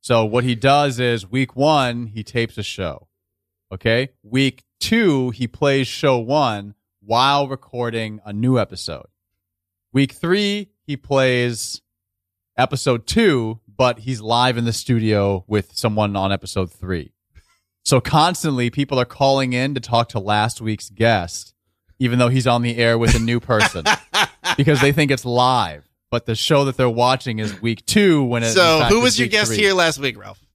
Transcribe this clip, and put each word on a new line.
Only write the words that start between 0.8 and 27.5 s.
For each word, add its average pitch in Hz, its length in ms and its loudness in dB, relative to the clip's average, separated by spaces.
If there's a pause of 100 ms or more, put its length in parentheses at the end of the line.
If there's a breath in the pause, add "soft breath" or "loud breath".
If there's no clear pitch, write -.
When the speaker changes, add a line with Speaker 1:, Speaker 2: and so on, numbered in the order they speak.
Speaker 1:
is 117 300 -2
week 127 260 -4
one, 127 520 0
he 107 160 -12
tapes 117 340 -6
a 107 60 -8
show. - 440 -10 (640)
Okay. 117 380 0 (140)
Week 127 400 -2 (160)
two, 147 520 2
he 117 160 -6
plays 139 400 0
show 135 320 0
one 113 560 -2 (260)
while 135 460 2
recording 113 760 -6
a 104 80 -12
new 123 260 2
episode. 90 480 -8 (840)
Week 135 220 0
three, 202 560 -2 (160)
he 147 120 -6
plays 123 840 -2 (760)
episode 127 500 -2
two, 127 600 0
but 117 320 0
he's 117 220 -8
live 117 360 2
in 120 80 -2
the 117 80 0
studio 104 760 0
with 104 280 -2
someone 104 400 0
on 98 160 -2
episode 95 400 -4
three. 90 400 -8 (720)
So 131 180 2
constantly 151 680 0
people 135 300 -2
are 123 60 0
calling 135 480 0
in 131 220 -2
to - 40 -4
talk 117 300 0
to 113 100 -6
last 104 420 0
week's 107 280 -6
guest, 104 640 -2 (460)
even 123 200 0
though 123 100 4
he's 127 180 2
on 120 140 2
the 120 160 -4
air 117 200 2
with 113 180 4
a 113 40 0
new 117 200 -2
person 104 440 0 (360)
Speaker 2:
<laughs> - 380 -4
Speaker 1:
because 143 240 2
they 143 100 4
think 143 200 0
it's 131 140 -4
live. 120 600 0 (240)
But 120 160 -2
the 113 80 -2
show 139 300 2
that 131 120 -4
they're 127 120 2
watching 120 500 0
is 107 220 -8